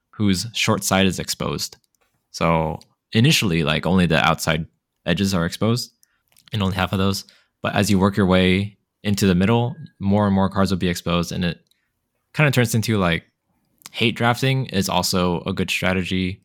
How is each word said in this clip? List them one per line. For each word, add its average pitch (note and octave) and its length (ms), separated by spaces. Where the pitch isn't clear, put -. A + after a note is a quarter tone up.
whose G2+ 420
short - 300
side F#2+ 220
is F#2 140
exposed. - 580
So E2 480
initially, A2 520
like, D2+ 220
only F2+ 200
the D#2+ 200
outside D#2+ 420
edges G2 280
are E2+ 120
exposed A2+ 460
and G#2 80
only F#2 140
half F#2 180
of G2 60
those. G2 260
But - 140
as G2 140
you G2 80
work G2 180
your G2+ 100
way F#2 520
into G2+ 240
the F#2 80
middle, A#2 400
more G2+ 260
and G2 100
more F#2+ 140
cards F#2+ 220
will F#2+ 60
be F2 120
exposed, F2 420
and F2 120
it E2+ 160
kinda D3 180
turns A#2+ 240
into, A2 220
like, E2+ 280
hate A2+ 240
drafting C3 520
is - 220
also F2+ 520
a F#2+ 120
good F#2 160
strategy F#2 760